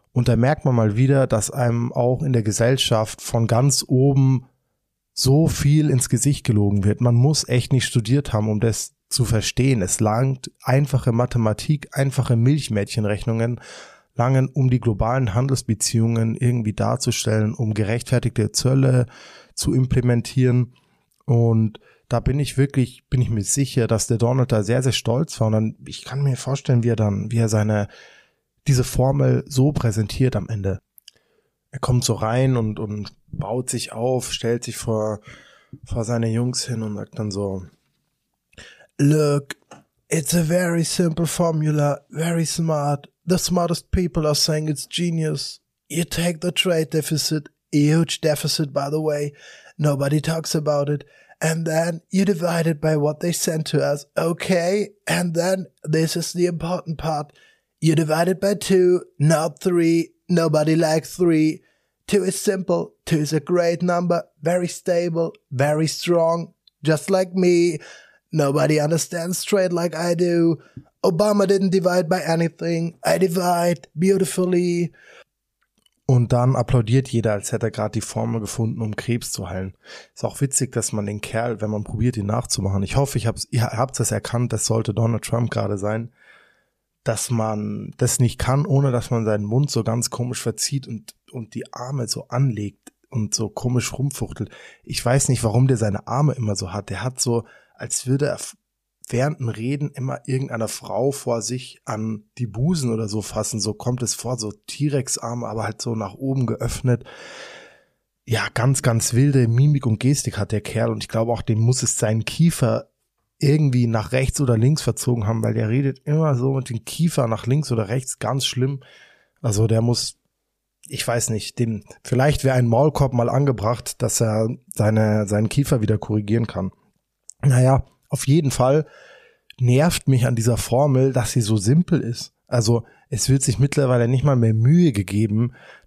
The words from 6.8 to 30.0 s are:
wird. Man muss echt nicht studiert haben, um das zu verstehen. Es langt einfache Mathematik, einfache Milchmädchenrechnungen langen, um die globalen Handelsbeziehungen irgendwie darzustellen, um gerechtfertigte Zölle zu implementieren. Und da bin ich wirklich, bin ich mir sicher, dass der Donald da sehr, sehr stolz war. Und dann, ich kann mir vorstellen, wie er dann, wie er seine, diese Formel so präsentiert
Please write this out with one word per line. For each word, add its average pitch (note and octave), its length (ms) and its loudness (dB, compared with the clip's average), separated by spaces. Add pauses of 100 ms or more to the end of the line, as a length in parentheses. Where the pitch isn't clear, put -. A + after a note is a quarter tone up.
wird. G#2 180 2
Man A#2+ 140 4
muss C#3 320 2
echt B2 260 0
nicht B2+ 120 2
studiert B2 480 0
haben, G#2+ 160 0
um G#2+ 100 0
das A2+ 360 -2 (120)
zu - 160 0
verstehen. A#2 600 2
Es - 160 -2
langt B2 520 0 (120)
einfache C3 480 2
Mathematik, A#2+ 800 0
einfache C3+ 440 0
Milchmädchenrechnungen A2+ 1300 0 (540)
langen, C3 340 2
um C3 200 2
die B2 100 4
globalen A#2 540 0
Handelsbeziehungen A2+ 1000 0
irgendwie A#2+ 380 0
darzustellen, A2 800 0
um G#2+ 200 -2
gerechtfertigte A2 800 0
Zölle C3 540 2 (500)
zu - 180 -2
implementieren. B2 1000 2 (520)
Und A2+ 540 4 (300)
da A#2+ 100 0
bin C3 200 0
ich C#3 180 -2
wirklich, C3+ 520 0
bin B2+ 120 2
ich G2+ 80 2
mir G#2+ 140 0
sicher, B2+ 440 0
dass A2 200 0
der A#2 100 2
Donald A#2+ 340 2
da A2 100 2
sehr, A#2 220 2
sehr C3 80 2
stolz B2+ 480 -2
war. A2+ 80 2
Und A2 60 2
dann, A2 220 0 (100)
ich - 200 -16
kann C3+ 160 -6
mir C3+ 160 0
vorstellen, C3 460 0
wie A#2 60 2
er A2+ 60 2
dann, G#2 360 0
wie A2+ 60 0
er A2+ 120 2
seine, G#2+ 380 2 (800)
diese B2+ 160 4
Formel B2+ 640 0
so C#3 240 2
präsentiert A2+ 640 0